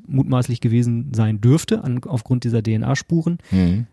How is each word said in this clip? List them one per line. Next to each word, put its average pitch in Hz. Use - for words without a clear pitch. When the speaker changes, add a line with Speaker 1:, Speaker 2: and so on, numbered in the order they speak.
Speaker 1:
mutmaßlich 131
gewesen 120
sein 110
dürfte, 151
an, 123
aufgrund 123
dieser 117
D-N-A-Spuren. 135
Speaker 2:
Mhm. 92